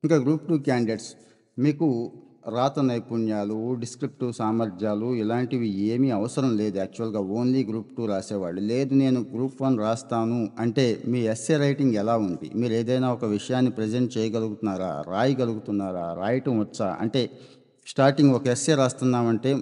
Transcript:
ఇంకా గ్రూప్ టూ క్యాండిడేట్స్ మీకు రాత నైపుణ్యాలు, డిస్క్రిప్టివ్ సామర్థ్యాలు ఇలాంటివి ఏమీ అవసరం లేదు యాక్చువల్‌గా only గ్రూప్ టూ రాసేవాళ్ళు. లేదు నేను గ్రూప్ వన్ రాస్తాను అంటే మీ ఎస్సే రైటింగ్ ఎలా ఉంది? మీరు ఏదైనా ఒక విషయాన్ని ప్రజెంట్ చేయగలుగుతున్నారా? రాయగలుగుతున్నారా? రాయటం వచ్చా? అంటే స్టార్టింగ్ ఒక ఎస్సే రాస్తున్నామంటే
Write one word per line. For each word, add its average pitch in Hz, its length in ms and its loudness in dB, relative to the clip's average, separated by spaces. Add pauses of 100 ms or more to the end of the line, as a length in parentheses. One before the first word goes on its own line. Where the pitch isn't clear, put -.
ఇంకా 156 200 4
గ్రూప్ 151 260 2
టూ 165 60 2 (120)
క్యాండిడేట్స్ 117 400 0 (500)
మీకు 147 300 2 (560)
రాత 127 360 0
నైపుణ్యాలు, 110 800 0 (180)
డిస్క్రిప్టివ్ 120 580 -6
సామర్థ్యాలు 110 800 -2
ఇలాంటివి 117 540 -2 (160)
ఏమీ 120 240 2
అవసరం 123 480 0
లేదు 104 200 0
యాక్చువల్‌గా 104 520 -4
only 123 380 2
గ్రూప్ 110 260 -6
టూ 120 120 -6
రాసేవాళ్ళు. 95 560 -4
లేదు 127 340 0
నేను 135 240 4 (120)
గ్రూప్ 131 300 -4
వన్ 131 180 2
రాస్తాను 113 600 0 (200)
అంటే 117 260 2 (220)
మీ 120 200 0
ఎస్సే 120 300 0
రైటింగ్ 139 380 2
ఎలా 107 220 2
ఉంది? 87 380 -2
మీరు 117 180 0
ఏదైనా 127 400 0
ఒక 117 120 -4
విషయాన్ని 123 460 0
ప్రజెంట్ 113 400 -2
చేయగలుగుతున్నారా? 107 800 -2 (160)
రాయగలుగుతున్నారా? 104 1040 -2
రాయటం 120 460 -2
వచ్చా? 104 300 -2 (100)
అంటే 120 240 0 (640)
స్టార్టింగ్ 139 460 6
ఒక 123 140 0
ఎస్సే 120 280 2
రాస్తున్నామంటే 123 760 2 (100)